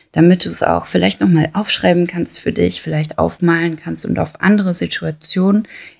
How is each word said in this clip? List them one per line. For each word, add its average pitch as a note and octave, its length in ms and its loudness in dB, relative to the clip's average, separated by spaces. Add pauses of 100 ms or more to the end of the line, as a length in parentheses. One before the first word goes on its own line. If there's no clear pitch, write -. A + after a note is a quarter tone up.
(140)
damit F3 320 4
du E3+ 40 -6
es - 140 -2
auch E3+ 240 0
vielleicht F#3 340 0
nochmal E3 320 2
aufschreiben F3+ 540 0
kannst E3+ 320 -4
für F3 120 -4
dich, F3 300 -2
vielleicht D#3 380 -4
aufmalen E3+ 560 0
kannst E3 300 -6
und - 120 -2
auf - 240 -6
andere F#3+ 320 2
Situationen, F#3 920 -2 (320)